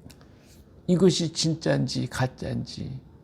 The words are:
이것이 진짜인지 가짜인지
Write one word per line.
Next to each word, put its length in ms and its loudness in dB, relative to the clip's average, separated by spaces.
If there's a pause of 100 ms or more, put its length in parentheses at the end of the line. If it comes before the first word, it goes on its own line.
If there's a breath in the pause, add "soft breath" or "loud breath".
(880 soft breath)
이것이 440 4
진짜인지 760 0
가짜인지 920 -6 (240)